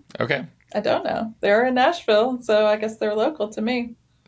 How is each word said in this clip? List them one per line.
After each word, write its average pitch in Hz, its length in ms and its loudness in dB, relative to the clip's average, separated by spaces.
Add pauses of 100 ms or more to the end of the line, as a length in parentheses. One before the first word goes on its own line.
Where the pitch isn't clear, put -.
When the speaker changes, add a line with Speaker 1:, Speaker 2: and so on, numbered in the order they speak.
(200)
Speaker 1:
Okay. 170 260 -2 (300)
Speaker 2:
I 214 60 -4
don't - 240 0
know. 220 340 -4
They're 214 260 2
in 254 100 0
Nashville, 247 680 2
so 214 240 2
I 214 100 4
guess 220 220 -6
they're 214 180 -2
local 220 340 -2
to 214 120 -8
me. 240 340 -4 (320)